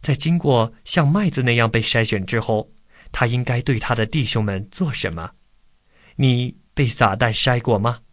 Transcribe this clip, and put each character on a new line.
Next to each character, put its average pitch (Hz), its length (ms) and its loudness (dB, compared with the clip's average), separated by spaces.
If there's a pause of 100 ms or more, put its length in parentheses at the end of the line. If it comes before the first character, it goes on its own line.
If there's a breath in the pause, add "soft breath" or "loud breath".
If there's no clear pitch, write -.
在 143 140 0
经 160 240 0
过 120 340 2 (120)
像 156 220 2
麦 190 220 2
子 135 140 -2
那 120 140 2
样 117 140 2
被 113 120 0
筛 113 200 2
选 104 220 -2
之 113 160 -2
后， 110 320 -2 (400 soft breath)
他 - 140 0
应 123 180 -2
该 120 160 -2
对 120 180 0
他 - 160 -2
的 113 120 0
弟 139 180 -2
兄 107 180 -2
们 101 280 -4
做 175 200 -2
什 101 240 -4
么。 82 180 -10 (840 soft breath)
你 123 400 0 (160)
被 135 160 0
撒 107 260 2
旦 117 160 0
筛 120 300 0
过 117 180 2
吗？ 117 220 -4 (120)